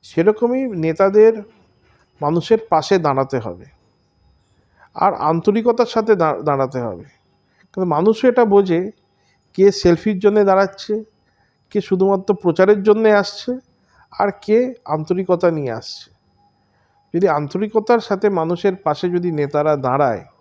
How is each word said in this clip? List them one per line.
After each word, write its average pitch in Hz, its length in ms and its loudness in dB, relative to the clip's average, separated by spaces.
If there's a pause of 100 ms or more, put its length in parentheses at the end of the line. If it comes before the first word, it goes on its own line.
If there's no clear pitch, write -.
সেরকমই 240 640 -2
নেতাদের 196 640 2 (880)
মানুষের 165 360 0 (120)
পাশে 175 300 0
দাঁড়াতে 135 400 -2
হবে, 107 260 -12 (1300)
আর 196 200 0
আন্তরিকতার 214 720 0
সাথে 220 300 0
দা-, 156 280 -2
দাঁড়াতে 139 380 -2
হবে। 98 220 -8 (680)
কিন্তু 185 160 -6
মানুষও 196 420 0
এটা 240 180 4
বোঝে 196 460 2 (640)
কে 196 180 4
সেলফির 180 480 0
জন্যে 208 240 2
দাঁড়াচ্ছে, 196 600 0 (680)
কে 208 120 -2
শুধুমাত্র 190 520 0
প্রচারের 190 500 2
জন্যে 214 300 4
আসছে, - 380 -2 (680)
আর 202 100 0 (120)
কে 247 320 0 (120)
আন্তরিকতা 175 680 -2
নিয়ে 143 200 -6
আসছে। - 400 -14 (1000)
যদি 180 140 0
আন্তরিকতার 208 720 0
সাথে 208 300 -2
মানুষের 175 460 -2
পাশে 170 340 -4
যদি 175 220 -2
নেতারা 147 440 -2
দাঁড়ায় 131 500 -2 (160)